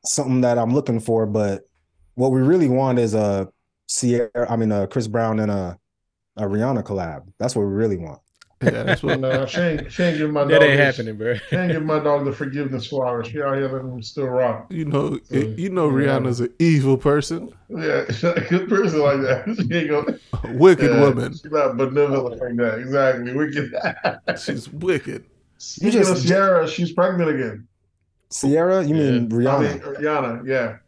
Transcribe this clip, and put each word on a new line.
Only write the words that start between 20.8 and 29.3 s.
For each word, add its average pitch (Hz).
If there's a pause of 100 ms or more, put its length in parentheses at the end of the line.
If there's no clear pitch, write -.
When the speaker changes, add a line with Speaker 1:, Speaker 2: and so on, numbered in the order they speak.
Speaker 3:
yeah, 135
Speaker 2:
woman. 127
Speaker 3:
she's -
not 139
benevolent 131
like 120
that. 113
Exactly. 127
Wicked. 143 (320)
<laughs> -
Speaker 2:
She's 139
wicked. 151 (340)
Speaker 3:
Speaking 214
Speaker 1:
You 233
just 185
Speaker 3:
of 175
Sierra, 175
she's 170
pregnant 180
again. 117 (640)
Speaker 1:
Sierra? 170
You 151
mean 127
Speaker 4:
Yeah. 113